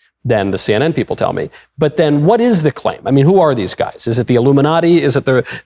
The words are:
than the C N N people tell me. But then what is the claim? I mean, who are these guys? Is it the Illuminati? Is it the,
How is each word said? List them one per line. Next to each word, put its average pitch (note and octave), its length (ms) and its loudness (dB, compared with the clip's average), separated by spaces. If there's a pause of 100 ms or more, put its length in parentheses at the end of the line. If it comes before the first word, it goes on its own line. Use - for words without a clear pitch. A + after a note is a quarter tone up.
(260)
than G2+ 260 0
the F#2 60 -2
C G#2+ 160 -2
N G#2+ 80 0
N D#3+ 120 -2
people G#2+ 220 -6
tell F#2 180 -4
me. - 160 -8 (280)
But D3 200 -2
then D3+ 280 2
what A3 160 2
is A3+ 220 2
the D3+ 80 0
claim? - 340 -8
I B2 60 -2
mean, C#3 140 4
who F#3+ 140 4
are D#3 140 2
these G2+ 220 -4
guys? - 320 -8
Is A#2 100 -2
it B2 100 0
the B2 80 2
Illuminati? D3 680 2
Is C#3 140 0
it C#3 100 -2
the, B2+ 180 0 (220)